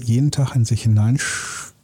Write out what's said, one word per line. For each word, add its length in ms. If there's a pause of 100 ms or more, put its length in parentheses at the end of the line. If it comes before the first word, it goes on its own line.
jeden 280
Tag 240
in 100
sich 180
hinein, 360 (640)